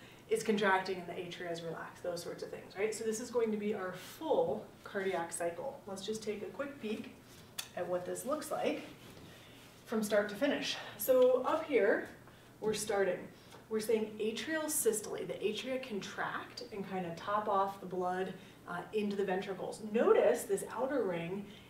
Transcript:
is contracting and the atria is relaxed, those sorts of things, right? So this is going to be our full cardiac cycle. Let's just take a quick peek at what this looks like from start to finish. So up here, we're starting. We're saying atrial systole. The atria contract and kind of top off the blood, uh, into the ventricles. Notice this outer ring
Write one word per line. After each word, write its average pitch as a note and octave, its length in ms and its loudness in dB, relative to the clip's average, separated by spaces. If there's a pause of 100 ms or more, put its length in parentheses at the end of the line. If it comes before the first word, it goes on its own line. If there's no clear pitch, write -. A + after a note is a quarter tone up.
(300)
is G#3+ 140 2
contracting G3+ 540 4
and F3 100 -8
the F3 140 -8
atria F3 300 -8
is E3 100 -6
relaxed, E3 420 -10
those E3+ 180 -2
sorts - 220 -8
of - 60 -8
things, - 280 -12
right? G#3+ 160 0
So A3 100 -6
this A3 160 0
is B3 120 -6
going A3+ 200 2
to G#3 60 0
be G#3 160 0
our F#3 200 -4
full G#3+ 720 0 (180)
cardiac F#3 480 -2
cycle. - 560 -4
Let's F#3+ 180 -8
just G#3+ 160 -4
take G3+ 200 -4
a F#3 60 -8
quick C#4 340 -8
peek - 320 -4 (640)
at F3+ 100 -4
what F3+ 180 0
this F3+ 200 -4
looks D4 260 -2
like - 320 0 (1040)
from G#3+ 180 0
start G#3 260 2
to - 60 -6
finish. - 400 0 (220)
So B3+ 460 6
up D#4 220 2
here, B3+ 440 4 (500)
we're G#3+ 140 0
starting. G3 460 2 (500)
We're A3 100 0
saying G#3+ 400 2
atrial D4+ 500 -2
systole. - 480 2
The F3+ 160 -4
atria B3+ 540 -2
contract F3+ 760 -6 (100)
and G3 160 -6
kind F#3+ 160 -2
of E3 100 -4
top G#3 320 0
off G3 320 2
the F#3+ 60 -12
blood, F#3 480 -2 (340)
uh, F3 140 -6 (100)
into G#3 240 0
the G3 80 2
ventricles. F#3+ 560 -2 (140)
Notice B3+ 500 8
this - 220 0 (100)
outer B3+ 280 0
ring F3+ 420 -2 (240)